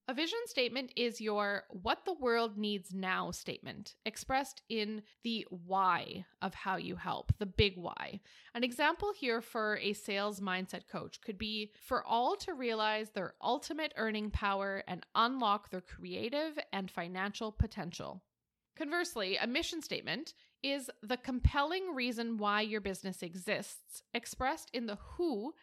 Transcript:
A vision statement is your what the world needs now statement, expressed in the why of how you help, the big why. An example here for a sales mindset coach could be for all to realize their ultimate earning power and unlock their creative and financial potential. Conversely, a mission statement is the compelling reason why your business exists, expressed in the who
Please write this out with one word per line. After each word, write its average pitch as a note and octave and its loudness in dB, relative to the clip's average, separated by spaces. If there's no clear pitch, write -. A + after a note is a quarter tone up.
A C4 -2
vision E4 0
statement B3+ 0
is A#3 0
your G#3 2
what G#3+ -2
the F#4+ 0
world A#3 4
needs G#3 0
now F#3 0
statement, - -8
expressed C4 -2
in G#3+ -2
the A3+ -2
why F#3 2
of F#3+ -2
how F#3+ -2
you F3+ -4
help, - 0
the G#3+ 0
big F#3+ 4
why. E3+ -6
An A#3+ 0
example D#4 4
here A#3 0
for G#3+ 0
a G3+ 2
sales G3+ -2
mindset F#3 -2
coach - -8
could G3+ -6
be G#3+ -4
for - -2
all B3+ 4
to F#4+ -4
realize A3 2
their F3+ -4
ultimate D4+ 0
earning G#3+ 0
power G3 0
and F3 -6
unlock A3+ 4
their F#3 -4
creative A#3 -2
and F#3+ -2
financial F#3+ -4
potential. F#3 -2
Conversely, D4 0
a - 2
mission D#4 0
statement - -4
is C4+ -2
the A3 -2
compelling D4 4
reason A#3 0
why G#3 4
your G#3+ 0
business F#3+ -4
exists, F3+ -4
expressed C4 -2
in A#3 -2
the G#3 -4
who C#4+ -2